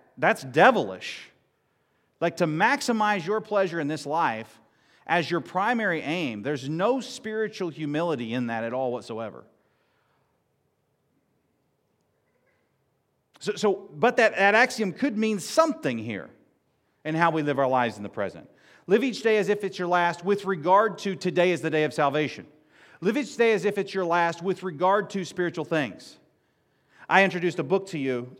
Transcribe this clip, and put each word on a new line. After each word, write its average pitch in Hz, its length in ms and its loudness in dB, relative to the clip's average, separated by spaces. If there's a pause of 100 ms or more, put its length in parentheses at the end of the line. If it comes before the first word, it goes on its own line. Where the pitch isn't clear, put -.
(160)
that's 151 280 2
devilish. 135 840 2 (920)
Like, 170 160 0
to 180 100 2
maximize 208 800 2
your 214 140 0
pleasure 190 400 0
in 143 80 -2
this 151 180 -6
life 139 540 -2 (460)
as 165 240 0
your 170 100 0
primary 202 640 -2
aim, 123 400 -4
there's 135 260 -4
no 202 320 0
spiritual 214 680 -6
humility 147 640 -4
in 123 140 -2
that 117 180 -4
at 117 80 -4
all 127 200 -2
whatsoever. 110 520 -10 (4000)
So, 208 160 -4
so, 196 360 0
but 151 260 2
that, - 180 4
that 196 180 4
axiom 220 380 2
could 226 260 -2
mean 214 220 0
something 160 580 2
here 107 320 -8 (760)
in 156 120 -4
how 170 160 4
we 160 100 0
live 143 160 0
our 139 80 4
lives 123 300 2
in 104 80 -10
the 98 40 -10
present. 90 400 -6 (380)
Live 214 160 4
each 254 200 -4
day 220 160 4
as 180 100 0
if 202 160 -2
it's 185 140 -8
your 180 100 -4
last 175 360 0
with 202 200 0
regard 190 540 2
to 196 180 -4
today 175 340 2
is 160 100 0
the 156 100 -2
day 151 120 2
of 151 100 0
salvation. 143 540 0 (540)
Live 214 160 0
each 262 200 -4
day 226 160 4
as 185 120 0
if 202 140 0
it's 196 140 -6
your 190 120 -2
last 170 380 0
with 185 200 -4
regard 185 480 0
to 190 140 -4
spiritual 170 400 -4
things. 135 540 -4 (880)
I 185 160 6
introduced 175 340 -2
a 156 60 -4
book 190 240 0
to 165 100 -8
you 127 420 -4